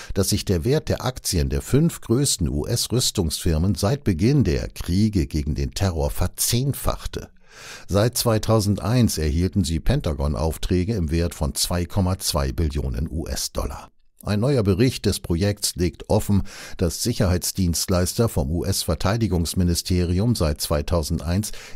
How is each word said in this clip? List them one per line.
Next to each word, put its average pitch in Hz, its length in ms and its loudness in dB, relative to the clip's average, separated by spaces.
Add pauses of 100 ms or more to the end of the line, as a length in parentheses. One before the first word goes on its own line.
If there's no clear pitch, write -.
(140)
dass 98 160 0
sich 104 160 0
der 87 180 0
Wert 139 240 0
der - 160 -2
Aktien 87 460 -2
der 69 120 -2
fünf 165 380 2
größten 117 480 0
U-S-Rüstungsfirmen 87 1300 0
seit 123 300 0
Beginn 110 400 4
der 71 240 0
Kriege 95 580 0
gegen 73 260 -2
den 69 200 -4
Terror 80 380 0
verzehnfachte. - 1160 -2 (640)
Seit 104 280 2
zweitausendeins 110 1000 2
erhielten 80 480 2
sie 80 160 -2
Pentagon-Aufträge 80 1120 0
im 82 160 0
Wert 85 240 0
von 71 200 -2
zwei 87 280 -2
Komma 92 360 0
zwei 67 340 -2
Billionen 71 580 -2
U-S-Dollar. - 800 -6 (360)
Ein 101 140 0
neuer 127 240 2
Bericht 101 420 2
des 98 140 0
Projekts 101 560 -2
legt 85 340 -2
offen, 101 340 2 (340)
dass 85 260 -2
Sicherheitsdienstleister 90 1300 0
vom 73 220 -2
U-S-Verteidigungsministerium 90 1900 0
seit 76 240 0
zweitausendeins 80 880 0 (240)